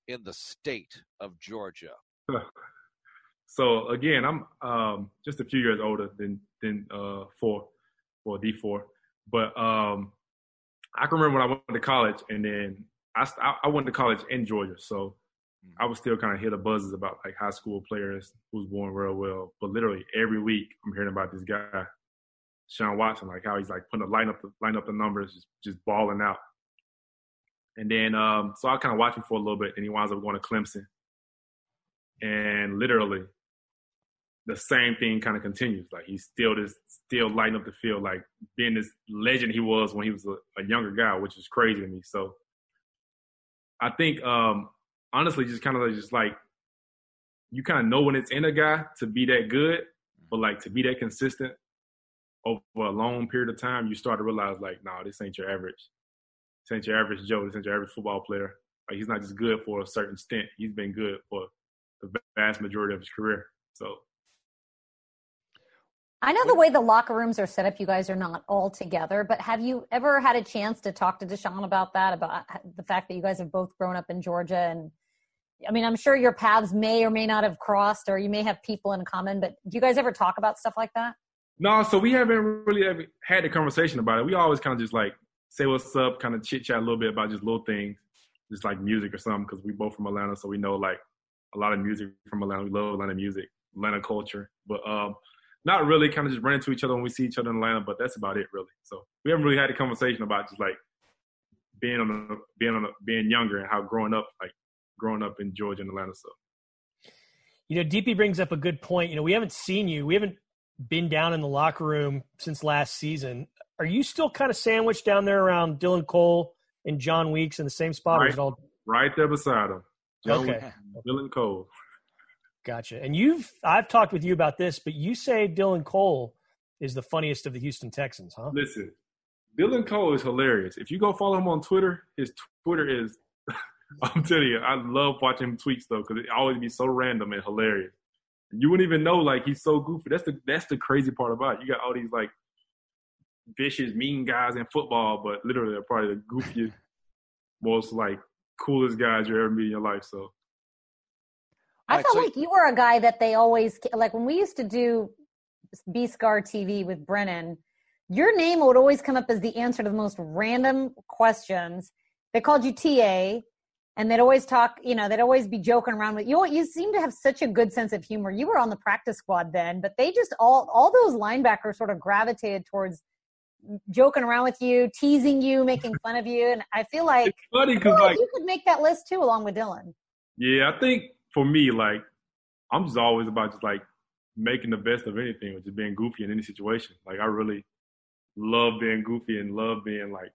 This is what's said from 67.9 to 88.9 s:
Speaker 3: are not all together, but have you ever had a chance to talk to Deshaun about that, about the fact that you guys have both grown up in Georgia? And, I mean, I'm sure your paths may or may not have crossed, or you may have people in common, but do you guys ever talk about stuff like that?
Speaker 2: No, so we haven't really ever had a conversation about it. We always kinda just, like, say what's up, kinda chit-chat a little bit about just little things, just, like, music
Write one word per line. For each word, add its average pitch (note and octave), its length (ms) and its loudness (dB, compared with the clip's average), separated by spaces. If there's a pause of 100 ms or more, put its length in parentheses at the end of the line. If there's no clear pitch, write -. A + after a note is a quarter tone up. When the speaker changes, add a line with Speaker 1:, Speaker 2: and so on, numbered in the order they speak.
Speaker 3:
are F#3+ 60 -2
not F3 320 -6
all G3 240 0
together, F3+ 540 -4
but G#3+ 160 0
have A3+ 200 -4
you A#3+ 300 -4
ever C4+ 300 4
had B3 160 4
a A#3 60 0
chance G#3+ 400 -6
to G3 100 -4
talk F#3 260 0
to G3 80 -12
Deshaun F#3+ 380 -8
about F#3+ 300 0
that, F#3+ 200 2
about E3+ 300 -6 (320)
the F#3+ 80 -14
fact F#3+ 240 -2
that F3+ 60 -10
you F3 80 -8
guys F#3+ 180 -2
have E3+ 100 -10
both F#3 260 -6
grown F3+ 200 -4
up F3 120 -8
in F3+ 140 -8
Georgia? F3 340 -4
And, E3 360 -2 (760)
I G#3+ 40 -2
mean, A3+ 120 2
I'm A#3 120 0
sure C#4 180 4
your B3 180 4
paths G#3+ 400 4
may A3 320 2
or A3 60 2
may A3 160 0
not G#3+ 160 2
have G3+ 160 0
crossed, G3+ 500 0
or G3 120 2
you G3+ 80 -2
may G#3 160 0
have G#3+ 180 -2
people G3+ 300 -4
in F#3 120 -4
common, G3 360 -4
but F#3 160 -4 (120)
do F3+ 60 -8
you A#3 60 -2
guys B3+ 180 4
ever B3 140 2
talk F#3 260 0
about G#3+ 220 0
stuff A3+ 160 -4
like A3 180 -4
that? A#3 220 -4 (420)
Speaker 2:
No, G#3+ 240 6
so G#3 160 4
we A3+ 140 4
haven't A#3 260 6 (260)
really G#3 220 4
ever E3+ 180 -2 (180)
had F3+ 220 2
a D#3 40 0
conversation D#3 500 2
about A2+ 200 2
it. A#2+ 60 2
We F3+ 100 0
always D#3+ 260 4
kinda C3 180 -2
just, A2+ 140 -4
like, G#2+ 220 0 (340)
say - 180 0
what's C3 300 0
up, B2+ 240 2
kinda A#2 200 -4
chit-chat B2 380 -2
a - 20 0
little A#2 160 0
bit A2+ 140 0
about G#2+ 200 -2
just G#2 120 -8
little A2+ 220 -2
things, G#2 340 -6 (520)
just, G#2+ 140 -10
like, G2+ 160 -4
music G#2 340 -2